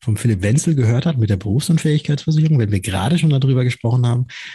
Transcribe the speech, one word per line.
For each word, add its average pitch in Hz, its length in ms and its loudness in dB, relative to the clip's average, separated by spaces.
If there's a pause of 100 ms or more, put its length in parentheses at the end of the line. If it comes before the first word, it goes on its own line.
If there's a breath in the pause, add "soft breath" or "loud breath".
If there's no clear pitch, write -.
vom 107 160 -2
Philipp 107 240 0
Wenzel 139 340 0
gehört 120 300 0
habt 156 120 -2
mit 107 120 0
der 101 80 2
Berufsunfähigkeitsversicherung, 151 1200 0
wenn 101 140 0
wir 98 80 0
gerade 95 360 -2
schon 156 120 2
darüber 135 340 2
gesprochen 123 420 0
haben, 120 220 0 (280 loud breath)